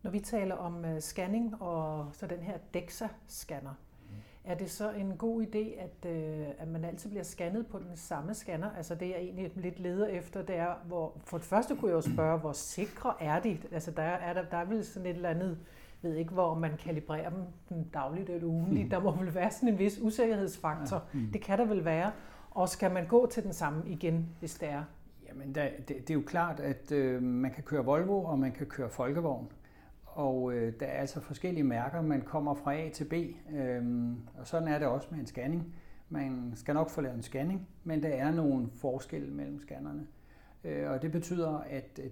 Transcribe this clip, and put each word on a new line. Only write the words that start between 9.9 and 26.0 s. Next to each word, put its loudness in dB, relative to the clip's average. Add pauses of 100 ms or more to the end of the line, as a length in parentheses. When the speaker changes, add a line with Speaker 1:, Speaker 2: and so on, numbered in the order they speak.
Speaker 1:
efter, -4
det -2
er, 2 (120)
hvor, -2
for -6
det -4
første 4
kunne 4
jeg 6
jo 6
spørge, 4
hvor -2
sikre -2
er 4
de? 2 (140)
Altså -2
der 0
er, 0
der, 2
der -2
er 0
vel 0
sådan -6
et 0
eller 0
andet, 2 (440)
ved 0
ikke, 0
hvor 4
man 2
kalibrerer -2
dem -4 (260)
den -2 (100)
dagligt -2
eller 0
ugentligt. 4
Speaker 2:
Mm. -4
Speaker 1:
Der 4
må 4
vel 0
være 4
sådan 4
en 6
vis 4
usikkerhedsfaktor. 2 (100)
Speaker 2:
Ja, 2
mm. 0
Speaker 1:
Det 0
kan 2
der 6
vel 4
være. 4 (400)
Og 4
skal 4
man 2
gå 10
til 0
den -2
samme 0
igen, 2 (100)
hvis -6
det -4
er? -2 (440)
Speaker 2:
Jamen, -8
der, 2 (180)
det, -
det -6